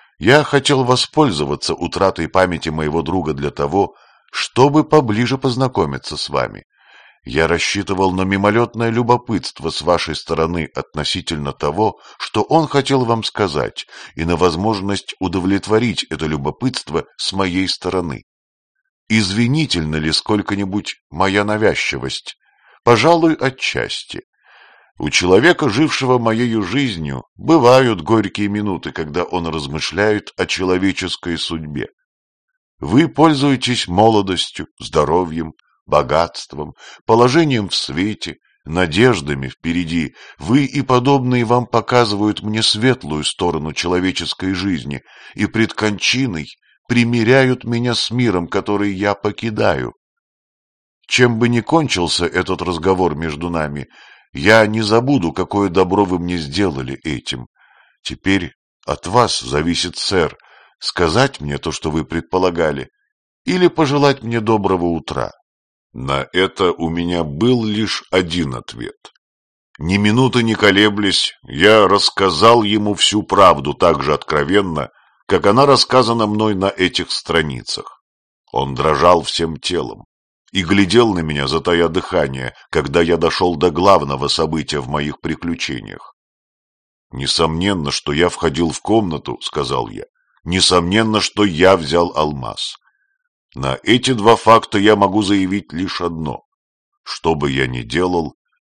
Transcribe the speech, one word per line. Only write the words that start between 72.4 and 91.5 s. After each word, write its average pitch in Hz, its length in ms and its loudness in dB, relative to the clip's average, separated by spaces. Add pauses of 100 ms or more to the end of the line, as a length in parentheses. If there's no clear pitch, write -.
ему 104 300 0
всю 101 300 0
правду 80 500 4
так 78 300 2
же 73 100 0
откровенно, 78 760 -2 (380)
как 92 200 2
она 123 180 4
рассказана 120 640 4
мной 107 280 0
на 95 120 0
этих 90 440 -2
страницах. - 880 -4 (500)
Он 67 240 -4
дрожал 78 480 4
всем 80 340 -4
телом 62 480 -6 (460)
и 95 120 -2
глядел 101 500 4
на 90 60 -2
меня, 73 280 -2
затая 82 420 2
дыхание, 71 640 -4 (160)
когда 73 320 0
я 85 160 2
дошел 85 400 0
до - 140 2
главного 73 580 2
события 78 500 -4
в 64 80 -8
моих 73 320 -6
приключениях. 71 960 -8 (960)
«Несомненно, 80 800 -2
что - 220 -4
я 85 160 4
входил 80 420 -2
в - 80 -8
комнату», — 87 640 -2
сказал 64 480 -6
я. 50 160 -14 (380)
«Несомненно, 95 760 2
что - 240 -2
я 92 320 6